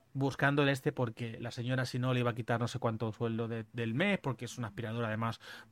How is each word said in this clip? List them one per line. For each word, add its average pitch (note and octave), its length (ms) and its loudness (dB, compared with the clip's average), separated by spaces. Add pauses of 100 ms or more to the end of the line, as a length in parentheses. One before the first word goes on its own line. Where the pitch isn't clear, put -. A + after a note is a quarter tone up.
(140)
buscando C#3 480 4
el C#3 60 4
este C#3 240 2
porque A#2 480 -4
la A#2 100 -6
señora, B2+ 360 0
si C3 120 -2
no, B2+ 140 2
le B2 80 4
iba A#2+ 120 4
a - 20 -2
quitar A#2 260 0
no A#2+ 80 0
sé B2+ 100 -6
cuánto A2+ 340 0
sueldo A2+ 360 -2
de, A2+ 240 -4
del A2+ 220 -2
mes, F#3+ 240 2
porque B2 260 -4
es - 140 -8
una A#2 100 -2
aspiradora, A2+ 400 -2
además, A2+ 320 0 (320)